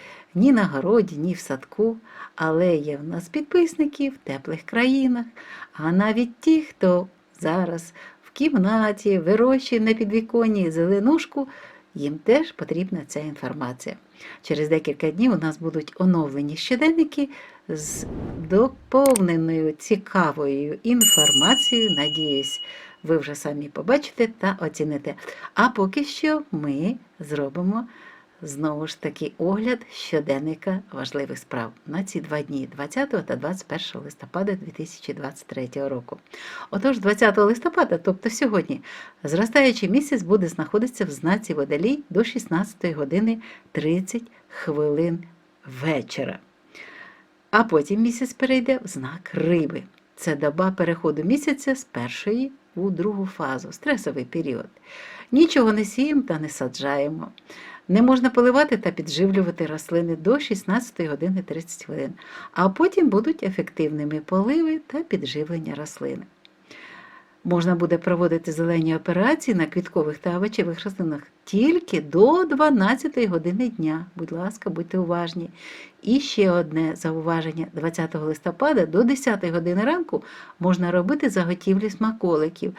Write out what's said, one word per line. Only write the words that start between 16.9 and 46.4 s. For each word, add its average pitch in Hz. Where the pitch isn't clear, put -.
з 156
доповненою 185
цікавою 151
інформацією. 240
Надіюсь, 147
ви 160
вже 143
самі 147
побачите 233
та 190
оціните. 151
А 233
поки 208
що 302
ми 151
зробимо 160
знову 151
ж -
таки 147
огляд 220
щоденника 156
важливих 131
справ 117
на 165
ці 180
два 151
дні, 139
двадцятого 208
та 131
двадцять 160
першого -
листопада 180
дві 190
тисячі -
двадцять 139
третього 139
року. 127
Отож, 226
двадцятого 202
листопада, 240
тобто 190
сьогодні, 208
зростаючий 220
місяць 262
буде 180
знаходитися 208
в 156
знаці 180
Водолій 156
до 196
шістнадцятої 180
години 180
тридцять 185
хвилин 151
вечора. 139